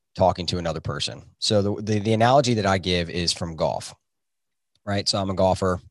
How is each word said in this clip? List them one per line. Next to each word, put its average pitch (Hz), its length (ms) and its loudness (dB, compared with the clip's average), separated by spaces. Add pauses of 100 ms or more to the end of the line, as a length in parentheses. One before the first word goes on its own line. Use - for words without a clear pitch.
(160)
talking 90 320 2
to 90 100 -4
another 82 240 -4
person. - 400 -8 (160)
So 104 240 2
the, 101 200 -2
the, 107 180 -2
the 107 140 0
analogy 120 420 4
that 104 100 0
I 95 140 2
give 87 300 -2
is 87 220 -2
from 85 240 -6
golf, 78 380 -4 (880)
right? 101 240 -4
So 104 140 -2
I'm 95 80 -4
a 95 60 -4
golfer. 92 440 2 (120)